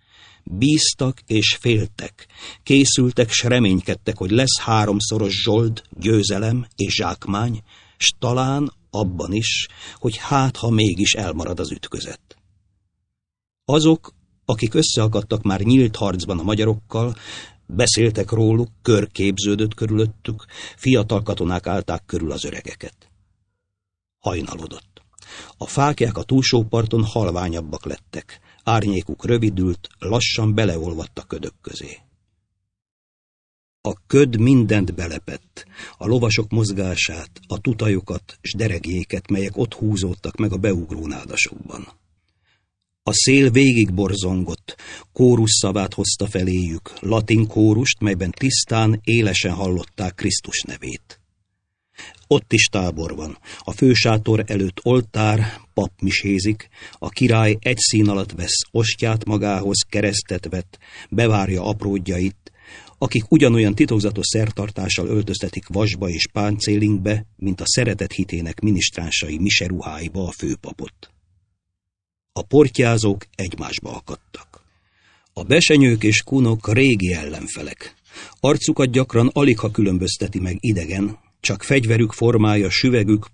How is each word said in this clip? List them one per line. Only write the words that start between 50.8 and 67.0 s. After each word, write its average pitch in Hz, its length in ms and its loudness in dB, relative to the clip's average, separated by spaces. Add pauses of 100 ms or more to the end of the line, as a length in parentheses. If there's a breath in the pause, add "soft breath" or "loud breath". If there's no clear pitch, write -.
Ott - 260 2
is 110 120 4
tábor 82 500 -2
van. 78 240 -12 (200 loud breath)
A - 140 -12
fősátor 110 720 2
előtt 95 360 -4
oltár, 107 800 0 (140)
pap 101 160 -2 (100)
misézik, 98 680 -2 (240 loud breath)
a - 160 -10
király 113 520 4
egy 127 180 0
szín 107 300 2
alatt 95 240 -2
vesz - 280 -4 (100)
ostját 110 540 0
magához, 101 640 0
keresztet 98 600 -2
vet, 90 300 -8 (320 loud breath)
bevárja 98 540 2
apródjait, 98 880 -4 (460 loud breath)
akik 117 320 -2
ugyanolyan 117 440 6
titokzatos 104 520 0
szertartással 101 800 -2
öltöztetik 101 600 -4
vasba 95 400 -2
és 82 240 -4
páncélingbe, 104 960 0 (100)